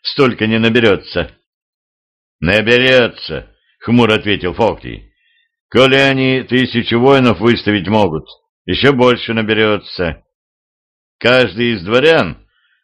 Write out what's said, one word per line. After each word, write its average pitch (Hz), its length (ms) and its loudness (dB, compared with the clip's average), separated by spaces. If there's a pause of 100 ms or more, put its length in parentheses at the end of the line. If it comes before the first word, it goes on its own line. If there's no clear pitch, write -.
столько 123 440 -2
не 113 120 0
наберётся». 113 720 0 (1120)
«Наберётся», — 110 1120 0 (260)
хмуро 113 340 2
ответил 90 380 -4
Фокти. 78 600 -6 (580)
«Коли 135 260 4
они 131 460 0
тысячу 120 580 -2
воинов 127 400 2
выставить 107 480 0
могут, 98 400 -2 (380)
ещё 104 260 0
больше 123 400 0
наберётся. 107 920 -2 (960)
Каждый 120 540 0
из 98 100 -6
дворян 123 640 0 (380)